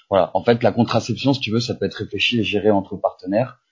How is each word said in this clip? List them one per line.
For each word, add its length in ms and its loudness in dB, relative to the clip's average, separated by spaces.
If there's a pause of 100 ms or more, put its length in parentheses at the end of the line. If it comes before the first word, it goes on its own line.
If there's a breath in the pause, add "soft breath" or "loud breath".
voilà. 260 2
En 80 -4
fait, 200 2
la 80 4
contraception, 600 0
si 80 -4
tu 100 -4
veux, 80 0
ça 140 -4
peut 120 -4
être 100 -4
réfléchi 440 -2
et 40 2
géré 280 2
entre 240 0
partenaires 640 -2 (120)